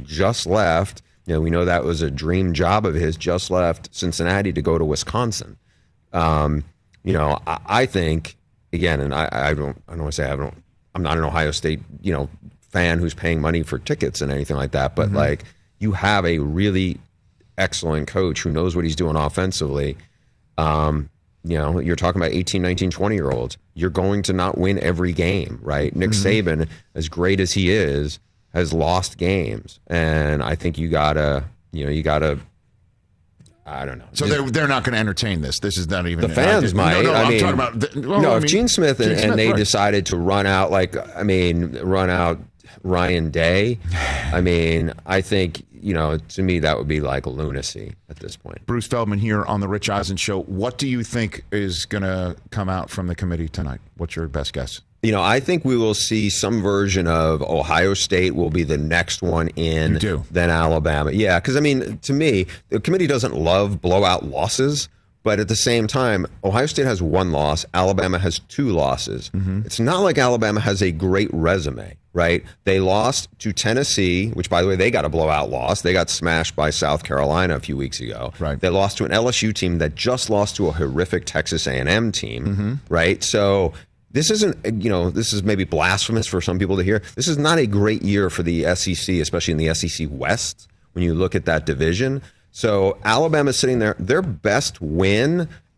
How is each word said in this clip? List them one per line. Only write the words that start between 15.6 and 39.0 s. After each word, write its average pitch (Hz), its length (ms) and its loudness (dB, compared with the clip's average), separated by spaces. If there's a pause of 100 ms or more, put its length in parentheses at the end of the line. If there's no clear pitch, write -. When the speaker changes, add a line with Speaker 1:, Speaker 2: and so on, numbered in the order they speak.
Speaker 1:
you 104 140 -2
have 98 340 2
a 85 140 2
really 92 580 0 (600)
excellent 78 500 -2
coach 92 340 -2
who 85 80 -2
knows 80 260 0
what 87 80 0
he's 80 120 -2
doing 78 200 0
offensively. 73 800 -2 (600)
Um, 76 500 0 (360)
you 82 120 -2
know, 76 220 0
you're 82 180 0
talking 90 240 0
about 82 120 0
eighteen, 90 300 -2
nineteen, 90 280 0
twenty-year-olds. 76 640 -2 (180)
You're 85 160 -2
going 95 340 0
to - 80 -2
not 92 260 0
win 95 220 2
every 90 320 0
game, 87 500 -2
right? 73 340 -2
Nick 92 140 0
Speaker 2:
Mm-hmm. 101 380 2 (140)
Speaker 1:
Saban, 78 60 -4 (260)
as 80 140 -6
great 92 320 2
as 92 120 0
he 92 180 2
is, 73 480 0 (340)
has 80 200 0
lost 82 440 0
games. 87 680 -2
And 78 560 2
I 65 120 -2
think 78 220 -4
you 80 140 -4
gotta, 76 540 2 (280)
you 76 120 -6
know, 71 60 -2
you 76 120 -2
gotta, 76 360 0 (1300)
I 69 180 -8
don't 65 140 -8
know. - 140 -18
Speaker 2:
So 147 140 -2
Speaker 1:
Just - 120 2
Speaker 2:
they're, 135 120 -2
they're 147 180 2
not 131 160 0
gonna 123 140 -2
entertain 101 440 0
this. 67 180 -4
This 98 180 -2
is 87 100 -2
not 90 180 -2
even 85 220 0
Speaker 1:
The 80 60 -4
fans 147 400 4
Speaker 2:
no, 98 80 4
Speaker 1:
might. 87 200 4
Speaker 2:
no, 123 100 4
Speaker 1:
I 113 100 4
Speaker 2:
I'm 117 60 4
Speaker 1:
mean, 113 120 4
Speaker 2:
talking 95 140 4
about 113 260 0
the, 127 280 -4
well, 196 120 2
Speaker 1:
no, 143 120 4
Speaker 2:
I 113 40 6
Speaker 1:
if 110 60 2
Speaker 2:
mean, - 60 0
Speaker 1:
Gene 233 200 4
Smith 147 320 2